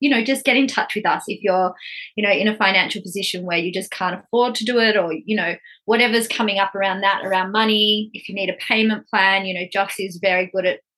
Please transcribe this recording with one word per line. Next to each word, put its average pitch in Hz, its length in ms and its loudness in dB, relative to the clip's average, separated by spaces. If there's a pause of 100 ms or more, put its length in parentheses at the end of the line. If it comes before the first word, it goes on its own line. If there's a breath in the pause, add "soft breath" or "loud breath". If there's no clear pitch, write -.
you 285 80 2
know, 233 160 4
just 262 220 -2
get 233 100 4
in 269 100 4
touch - 280 -4
with 214 100 -4
us 156 240 0
if - 140 -8
you're, 185 320 2 (420 loud breath)
you 208 100 0
know, 202 60 2
in 196 160 2
a 214 80 0
financial 190 460 2
position 185 420 -6
where 170 140 -2
you 170 120 -2
just 190 200 -6
can't 185 280 -4
afford 240 360 0
to 226 100 -4
do 247 140 0
it, 220 180 4
or, 175 160 0
you 208 240 -4
know, 170 200 -2 (280 loud breath)
whatever's 233 420 2
coming 202 320 -2
up 196 160 0
around 196 280 -2
that, 196 200 2
around 190 300 0
money, 214 600 2
if - 160 -14
you 190 40 -10
need 196 140 -4
a 180 60 -4
payment 220 540 0
plan. 196 360 2
You 190 80 -6
know, 175 180 -6
Joss 196 300 -2
is 180 220 -8
very 185 320 2
good 190 100 -2
at 180 140 0 (200)